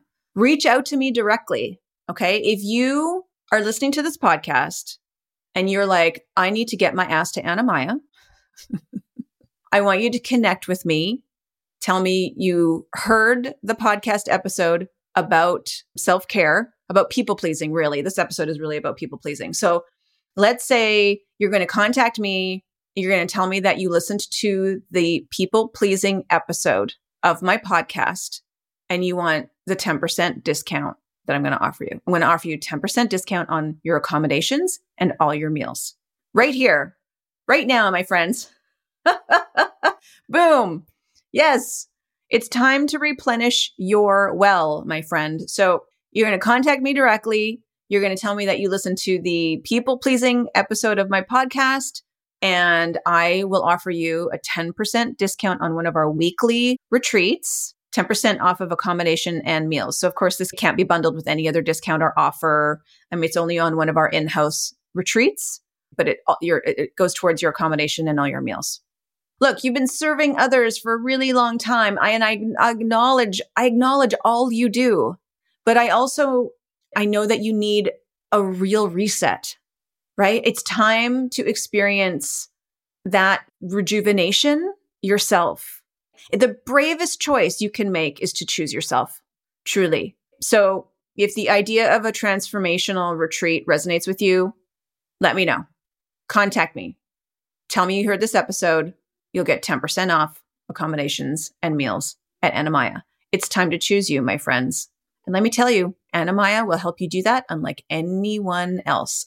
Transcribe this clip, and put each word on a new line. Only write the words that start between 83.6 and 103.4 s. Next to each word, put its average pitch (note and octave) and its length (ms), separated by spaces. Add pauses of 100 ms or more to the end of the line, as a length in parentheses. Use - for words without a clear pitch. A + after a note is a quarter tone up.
yourself. F#3+ 800 (500)
The G#3 340
bravest D#4 540
choice C4 400
you G#3 100
can G3+ 220
make D#3+ 300
is F3 120
to - 120
choose D3+ 280
yourself, - 480 (440)
truly. E3 500 (260)
So G3 460 (300)
if G3+ 180
the G#3+ 140
idea G#3 440
of A3 120
a A3 80
transformational F#3 1040
retreat E3 500
resonates F3 400
with F#3+ 140
you, F#3 340 (640)
let F3 160
me F#3 80
know. D#3+ 220 (640)
Contact G3+ 480
me. - 200 (720)
Tell F#3 180
me F#3+ 140
you G#3+ 80
heard G3 140
this A3 140
episode. E3+ 580 (400)
You'll F3+ 100
get D3+ 200
ten D3 180
percent F#3 300
off D#3 300 (280)
accommodations D3+ 840 (100)
and D#3+ 140
meals B2 400 (260)
at F3 120
Anamaya. D3 480 (320)
It's F#3+ 160